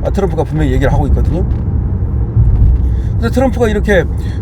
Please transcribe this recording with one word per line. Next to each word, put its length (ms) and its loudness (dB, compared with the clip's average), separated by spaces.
아, 60 -2
트럼프가 340 -2
분명히 300 0
얘기를 180 2
하고 160 2
있거든요. 380 0
근데 160 -2
트럼프가 400 0
이렇게, 340 2